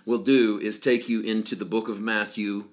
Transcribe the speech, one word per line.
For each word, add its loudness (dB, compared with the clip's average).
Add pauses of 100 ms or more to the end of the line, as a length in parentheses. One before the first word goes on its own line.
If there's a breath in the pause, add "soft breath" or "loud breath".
will 2
do 4
is -4
take 0
you 0
into -2
the -6
book -2
of -6
Matthew -2